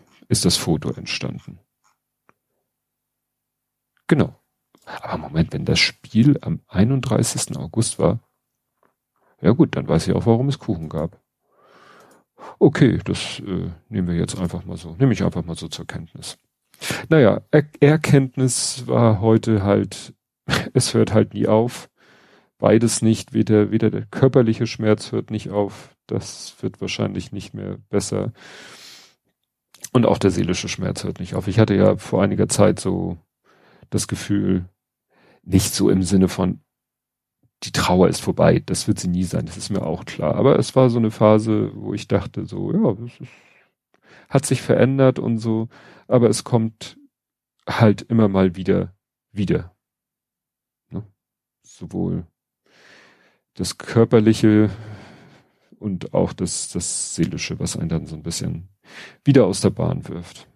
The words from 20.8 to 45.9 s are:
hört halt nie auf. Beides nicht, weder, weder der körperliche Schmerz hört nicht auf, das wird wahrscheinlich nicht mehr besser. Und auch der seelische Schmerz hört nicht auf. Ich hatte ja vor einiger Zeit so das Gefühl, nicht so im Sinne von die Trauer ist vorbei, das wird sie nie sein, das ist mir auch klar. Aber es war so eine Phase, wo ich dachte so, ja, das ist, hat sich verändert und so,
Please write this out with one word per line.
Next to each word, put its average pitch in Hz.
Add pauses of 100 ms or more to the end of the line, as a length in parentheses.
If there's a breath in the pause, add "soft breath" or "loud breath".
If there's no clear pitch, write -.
hört 113
halt 107
nie 104
auf. 110 (680 soft breath)
Beides 113
nicht, 110
weder, 107
weder 110
der 107
körperliche 120
Schmerz 107
hört 107
nicht 104
auf, 101 (100)
das -
wird -
wahrscheinlich 98
nicht 101
mehr 98 (120)
besser. 101 (1600 loud breath)
Und 120
auch -
der 98
seelische 90
Schmerz 92
hört 92
nicht 90
auf. 95
Ich 101
hatte 107
ja 98
vor 98
einiger 95
Zeit 98
so 92 (720 soft breath)
das -
Gefühl, 95 (800 soft breath)
nicht -
so 101
im 95
Sinne 92
von 92 (1040)
die -
Trauer 90
ist 87
vorbei, 82
das -
wird 110
sie 90
nie 90
sein, 87
das 85
ist -
mir 98
auch -
klar. -
Aber 135
es -
war 131
so 117
eine 110
Phase, 107
wo 104
ich 101
dachte 95
so, 98
ja, 165
das 117
ist, 123 (1000 soft breath)
hat 139
sich -
verändert 131
und 113
so, 113 (400 soft breath)